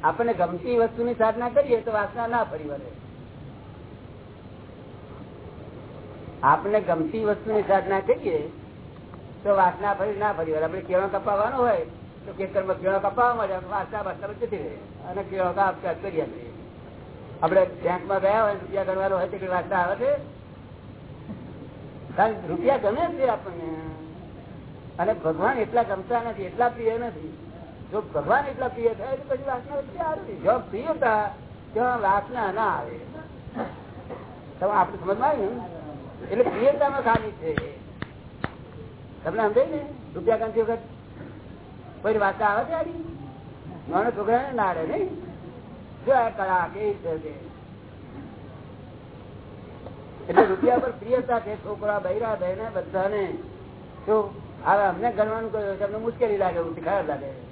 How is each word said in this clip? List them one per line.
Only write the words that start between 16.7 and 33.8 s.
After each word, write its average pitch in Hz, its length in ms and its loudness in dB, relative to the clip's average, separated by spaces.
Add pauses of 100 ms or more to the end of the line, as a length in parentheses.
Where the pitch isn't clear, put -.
આપણે 180 240 6
બેંકમાં 180 540 0
ગયા 202 240 6
હોય, 208 100 4
રૂપિયા 190 300 -2
ગણવાનો 190 340 2
હોય 180 100 2
તો 202 100 -6
કઈ 185 100 -4
વાસના 180 280 0
આવે 190 300 2
છે? 285 100 4 (2000)
કારણ 214 180 6
કે 185 140 -8
રૂપિયા 175 300 4
ગમે 233 360 2
છે 269 140 2
આપણને, 170 480 -2 (1200)
અને 196 140 4
ભગવાન 180 440 2
એટલા 233 260 4
ગમતા 208 400 0
નથી, 208 200 -4
એટલા 214 260 2
પ્રિય 226 280 0
નથી. 180 400 -6 (540)
જો 208 100 0
ભગવાન 196 440 4
એટલા 262 220 -2
પ્રિય 233 220 2
થાય 247 280 -4
તો 277 180 -2
પછી 269 80 -4
વાસના 262 320 -4
વચ્ચે 277 240 -6
આવે. 311 360 -2
જો 196 240 4
પ્રિયતા 220 760 2 (380)
ત્યાં 240 280 2
વાસના 202 500 2
ના 214 120 2
આવે. 143 360 -2 (1600)